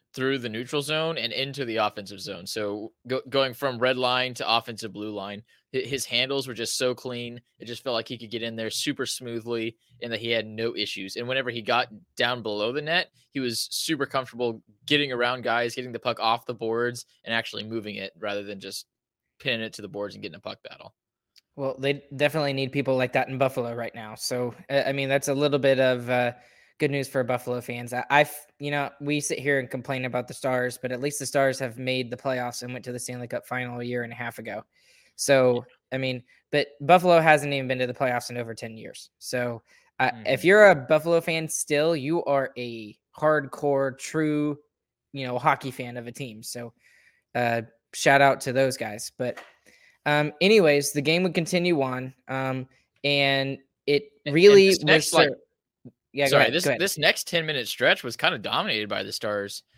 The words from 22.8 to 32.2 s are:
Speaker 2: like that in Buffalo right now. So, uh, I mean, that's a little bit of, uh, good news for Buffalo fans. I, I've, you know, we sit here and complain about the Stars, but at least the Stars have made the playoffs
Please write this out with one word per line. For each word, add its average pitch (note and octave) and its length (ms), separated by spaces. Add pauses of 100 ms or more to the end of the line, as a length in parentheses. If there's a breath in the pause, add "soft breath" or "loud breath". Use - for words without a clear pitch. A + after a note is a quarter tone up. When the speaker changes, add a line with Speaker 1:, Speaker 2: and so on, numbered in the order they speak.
Speaker 2:
like B2+ 160
that C3 160
in C3 100
Buffalo B2 360
right A#2 200
now. A2 200
So, B2 400 (160)
uh, C#3 160
I C3+ 60
mean, C#3 160
that's C#3 200
a C#3 60
little C#3+ 240
bit C3 200
of, B2+ 300
uh, B2 240 (460 soft breath)
good D3 140
news C#3 160
for C3 160
Buffalo B2 360
fans. A#2+ 320
I, B2 160
I've, D3 260 (260)
you C#3+ 100
know, C#3+ 200 (100)
we D3 180
sit - 220
here C#3 180
and B2+ 100
complain C3 360
about B2 240
the - 60
Stars, B2+ 460
but B2+ 120
at B2 80
least C#3+ 180
the C3+ 80
Stars C3+ 320
have A#2+ 180
made B2+ 340
the B2 60
playoffs B2 460